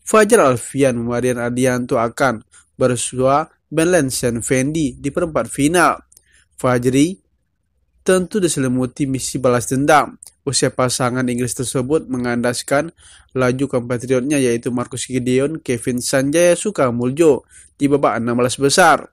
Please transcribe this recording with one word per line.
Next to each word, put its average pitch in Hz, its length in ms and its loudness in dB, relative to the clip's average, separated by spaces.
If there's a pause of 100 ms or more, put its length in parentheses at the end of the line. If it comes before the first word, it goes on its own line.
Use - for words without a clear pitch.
Fajar 214 480 4
Alfian 127 480 0
Muhammad 120 320 -2
Rian 120 160 -2
Ardianto 123 560 0
akan 117 400 0 (320)
bersua 127 800 0 (160)
Ben 160 240 0
Lensen 127 480 0
Fendi 135 560 -2
di 139 160 -6
perempat 156 320 -2
final. 143 640 0 (500)
Fajri 127 560 2 (880)
tentu 185 400 0
diselimuti 131 640 -2
misi 131 320 -6
balas 123 320 0
dendam. 139 480 2 (240)
Usia 135 320 -2
pasangan 127 560 -2
Inggris 120 240 -4
tersebut 131 560 -4
mengandaskan 123 800 -2 (400)
laju 127 400 0
kompatriotnya, 127 720 -2
yaitu 120 320 -2
Marcus 120 320 -6
Gideon, 127 560 -2
Kevin 123 400 -4
Sanjaya 160 560 2
Sukamuljo 135 880 0 (320)
di 139 80 0
babak 139 320 2
enam 117 240 -2
belas 123 160 -2
besar. 139 540 4